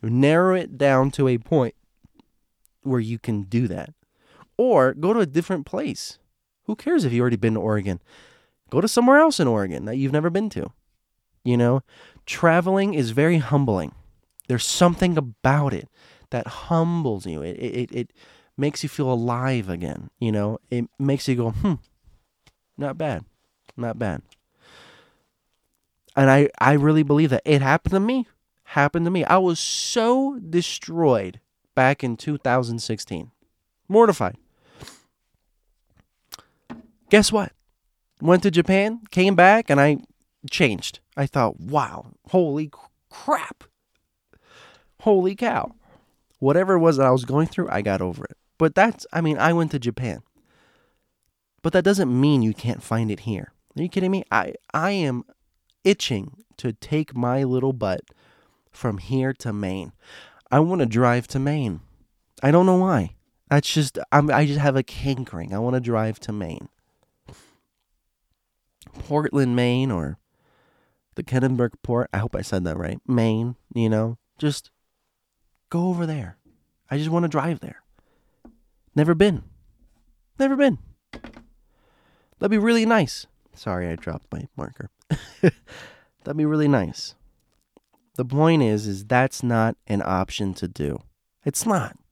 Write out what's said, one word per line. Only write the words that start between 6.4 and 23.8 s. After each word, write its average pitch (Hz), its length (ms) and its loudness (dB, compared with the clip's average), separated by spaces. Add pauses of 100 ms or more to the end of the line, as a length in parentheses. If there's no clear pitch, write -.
Who - 100 -4
cares 302 300 0
if 127 80 0
you've 120 80 2
already 120 160 2
been 113 180 0
to 107 60 -2
Oregon? 101 400 -2 (680)
Go 127 100 0
to 208 80 0
somewhere 247 300 6
else 311 200 4
in 160 80 4
Oregon 98 380 -2
that 107 120 -6
you've 135 160 -2
never 151 180 0
been 202 200 -2
to. - 220 -8 (720)
You 123 140 2
know, 120 240 2 (420)
traveling 180 680 0
is 127 160 0
very 151 260 2
humbling. 120 580 0 (540)
There's 123 160 0
something 175 540 2
about 135 560 0
it - 160 -10 (400)
that 120 160 -6
humbles 165 800 -2
you. 78 160 -8
It, 85 160 -10
it, 120 180 -8
it, 123 160 -6
it 120 200 -8 (460)
makes 143 240 -4
you 151 60 -6
feel 135 220 -2
alive 120 600 -2
again, 85 480 -8
you 113 140 -2
know? 104 260 -2 (100)
It 120 180 -4 (120)
makes 139 300 -2
you 131 80 0
go, 117 140 -2
"Hmm, 180 240 -2 (1000)
not 139 220 -8
bad, 139 260 -6 (520)
not 117 220 -6